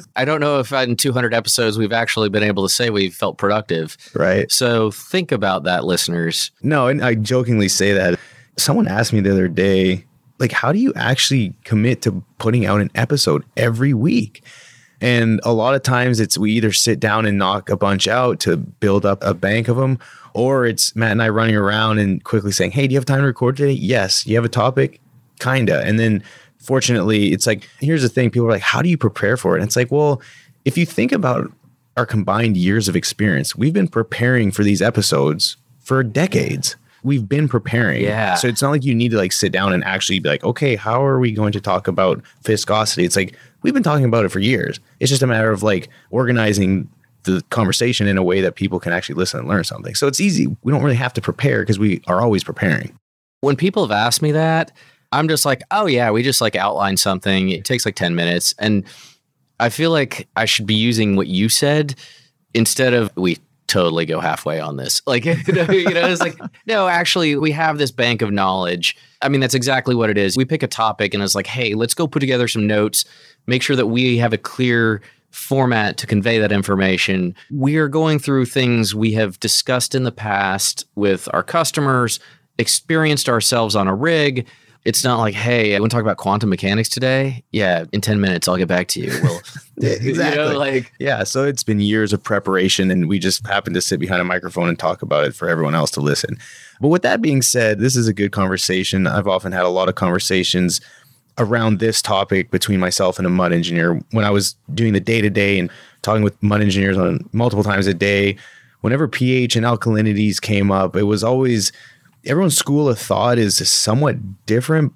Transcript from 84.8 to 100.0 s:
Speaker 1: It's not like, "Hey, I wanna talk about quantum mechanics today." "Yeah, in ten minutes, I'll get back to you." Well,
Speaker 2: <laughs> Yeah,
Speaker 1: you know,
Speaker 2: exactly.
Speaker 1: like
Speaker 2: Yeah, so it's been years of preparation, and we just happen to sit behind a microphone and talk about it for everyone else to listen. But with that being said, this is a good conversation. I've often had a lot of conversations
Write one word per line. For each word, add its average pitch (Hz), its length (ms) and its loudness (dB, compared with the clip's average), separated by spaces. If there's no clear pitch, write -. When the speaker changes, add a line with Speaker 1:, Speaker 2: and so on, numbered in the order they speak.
Speaker 1:
It's - 200 0
not 123 160 2
like, 107 160 0
"Hey, 110 400 0
I 98 40 2
wanna 107 120 2
talk 117 100 0
about 107 160 0
quantum 104 320 0
mechanics 98 400 0
today." 131 640 -2
"Yeah, 90 420 0
in 98 80 -2
ten 107 180 0
minutes, 92 280 0
I'll 90 100 0
get 90 100 0
back 90 220 0
to - 100 -4
you." - 120 -4
Well, 90 220 0
Speaker 2:
<laughs> - 60 -20
Yeah, 117 160 0
Speaker 1:
you 101 60 -6
know, 123 100 -4
Speaker 2:
exactly. 151 460 0
Speaker 1:
like 135 440 -2
Speaker 2:
Yeah, 131 240 -2
so 131 200 -2
it's 139 200 -2
been 107 160 0
years 104 340 0
of 101 80 0
preparation, 95 720 0
and 90 160 2
we 98 100 0
just 92 300 -2
happen 98 260 -2
to 90 80 0
sit 90 180 -2
behind 90 220 -2
a - 20 0
microphone 87 460 -4
and 87 80 -2
talk 87 240 -4
about 73 240 0
it 69 80 -2
for 85 160 -6
everyone 80 240 0
else 78 180 0
to 71 100 -4
listen. 71 360 -2
But 131 100 2
with 175 120 2
that - 180 0
being 143 220 2
said, 110 380 2
this 123 160 2
is 117 120 2
a 110 60 2
good 101 180 -2
conversation. 92 760 0
I've 95 200 0
often 92 260 -2
had 90 100 0
a 90 60 2
lot 92 200 0
of 92 60 0
conversations 90 840 0